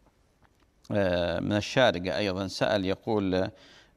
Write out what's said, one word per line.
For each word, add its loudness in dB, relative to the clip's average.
آه، 0
من 0
الشارقة 0
أيضًا -2
سأل، -2
يقول، 0
آه، 0